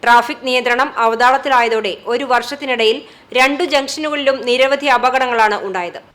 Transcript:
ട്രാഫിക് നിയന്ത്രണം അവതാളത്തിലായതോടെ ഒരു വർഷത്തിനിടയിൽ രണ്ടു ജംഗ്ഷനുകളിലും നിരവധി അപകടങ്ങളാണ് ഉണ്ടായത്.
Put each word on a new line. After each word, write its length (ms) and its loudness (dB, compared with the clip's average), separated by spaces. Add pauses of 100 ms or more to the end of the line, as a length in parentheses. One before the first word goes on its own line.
ട്രാഫിക് 460 2
നിയന്ത്രണം 400 0 (160)
അവതാളത്തിലായതോടെ 880 2 (200)
ഒരു 200 -2
വർഷത്തിനിടയിൽ 680 0 (420)
രണ്ടു 240 0 (100)
ജംഗ്ഷനുകളിലും 640 -2 (100)
നിരവധി 500 0
അപകടങ്ങളാണ് 680 2
ഉണ്ടായത്. 340 -8 (140)